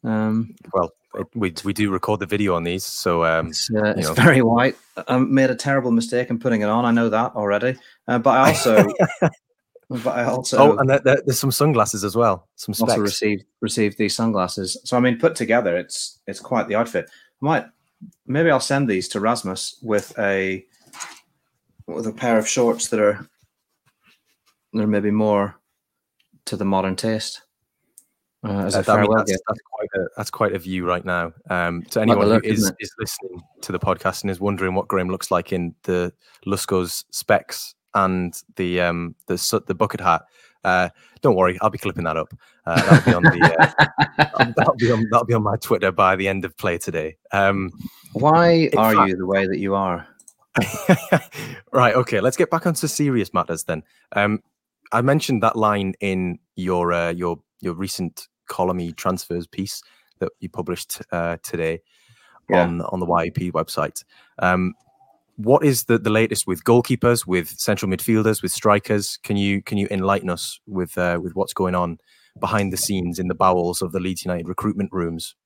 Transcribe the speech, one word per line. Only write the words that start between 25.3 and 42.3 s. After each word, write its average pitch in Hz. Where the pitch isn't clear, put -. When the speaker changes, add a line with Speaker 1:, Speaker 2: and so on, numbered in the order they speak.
Speaker 1:
to 104
the 98
modern 95
taste, 110
uh, 98
as 98
Speaker 2:
Uh, 98
Speaker 1:
a -
Speaker 2:
that, 107
I 101
mean, 104
Speaker 1:
farewell 110
Speaker 2:
that's, 104
Speaker 1:
gift. 95
Speaker 2:
that's 110
quite 107
a, 95
that's -
quite -
a 95
view 92
right 90
now. 87
Um, 87
to 110
Speaker 1:
Like 110
the 113
Speaker 2:
anyone 101
who 104
Speaker 1:
look, 110
Speaker 2:
is, 107
Speaker 1:
isn't 98
it? 110
Speaker 2:
is 95
listening 92
to -
the 90
podcast 92
and 101
is 90
wondering 95
what 98
Graham 92
looks 92
like 87
in 87
the 90
Lusco's 95
specs -
and 92
the, 90
um, 87
the 90
su-, -
the 95
bucket 101
hat, 85
uh, 92
don't 123
worry, 92
I'll 92
be 101
clipping 92
that 80
up. -